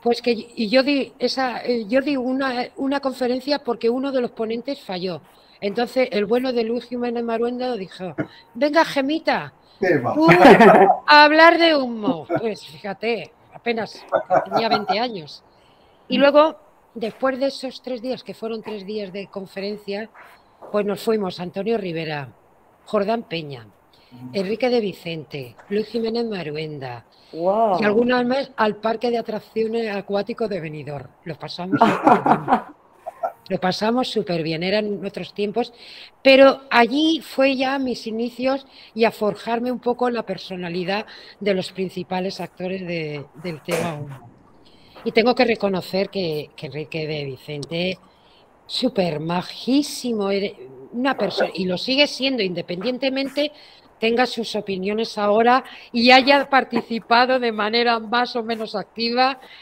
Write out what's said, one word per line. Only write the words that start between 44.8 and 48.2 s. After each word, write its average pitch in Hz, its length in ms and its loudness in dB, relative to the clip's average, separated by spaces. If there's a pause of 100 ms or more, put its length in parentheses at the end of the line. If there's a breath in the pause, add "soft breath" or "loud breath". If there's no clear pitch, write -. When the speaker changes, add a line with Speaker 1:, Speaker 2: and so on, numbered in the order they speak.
Speaker 1:
Y - 100 -4
tengo 233 200 4
que 247 120 2
reconocer 196 640 -2
que, 160 440 -6
que - 120 -12
Enrique 151 400 -8
de 151 180 -6
Vicente, 151 720 -6 (720 soft breath)